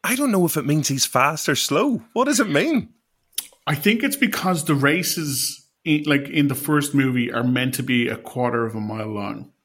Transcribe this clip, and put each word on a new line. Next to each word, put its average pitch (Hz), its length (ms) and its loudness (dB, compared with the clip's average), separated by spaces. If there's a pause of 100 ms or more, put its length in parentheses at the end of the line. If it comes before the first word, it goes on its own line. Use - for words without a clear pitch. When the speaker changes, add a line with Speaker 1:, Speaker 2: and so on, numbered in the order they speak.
Speaker 1:
I 254 140 -2
don't 277 160 0
know 185 120 2
if 160 140 -2
it 131 80 -4
means 147 220 0
he's 135 180 0
fast 143 420 0
or 147 60 2
slow. 220 480 0 (100)
What 240 140 0
does 269 140 2
it 214 100 2
mean? 220 400 2 (760)
Speaker 2:
I 151 80 0
think 220 280 2
it's 277 140 0
because 185 500 0
the 156 80 2
races, 143 920 -2 (200)
in, 151 180 2
like, 143 240 0
in 143 200 2
the 135 60 0
first 143 400 0
movie 127 380 2
are 117 120 -2
meant 127 300 0
to 131 80 -4
be 123 260 0
a 113 100 -4
quarter 120 480 -2
of 110 80 -6
a 110 60 -6
mile 110 260 -6
long. 104 460 -8 (120)